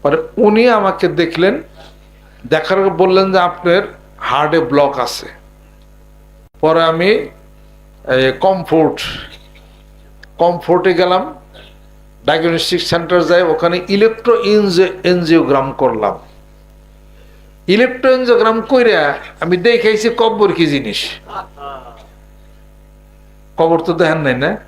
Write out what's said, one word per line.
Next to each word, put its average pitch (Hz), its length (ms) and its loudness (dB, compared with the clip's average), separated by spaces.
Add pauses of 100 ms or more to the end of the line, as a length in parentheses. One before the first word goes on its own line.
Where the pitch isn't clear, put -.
পরে 151 220 0 (140)
উনি 214 320 4
আমাকে 190 380 0
দেখলেন, 170 540 -2 (840)
দেখার 156 320 -2
পর 196 120 0
বললেন 190 420 2
যে, 185 80 2
"আপনার 175 560 -2 (220)
হার্টে 151 420 -2
ব্লক 143 400 0
আছে।" - 260 -8 (1400)
পরে 165 220 2
আমি, 165 260 0
এই, - 1300 -4
কমফোর্ট, 170 640 0 (1400)
কমফোর্টে 175 560 0
গেলাম, 180 420 0 (920)
ডায়াগনস্টিক 165 560 -2
সেন্টার 170 440 0
যাই, 175 160 2
ওখানে 170 460 0
ইলেকট্রো 220 560 0
এনজি-, 196 500 2 (100)
এনজিওগ্রাম 156 680 0
করলাম। 107 480 -4 (1500)
ইলেকট্রো 254 460 2
এনজিওগ্রাম 233 480 2
কইরা 208 560 2 (220)
আমি 175 180 0
দেখাইছি 220 600 2
কবর 208 360 2
কি 160 140 2
জিনিস। 127 420 -4 (2500)
কবর 165 220 2
তো 165 140 -4
দেখেন 160 240 0
নাই 139 160 -2
না? 151 240 -4 (100)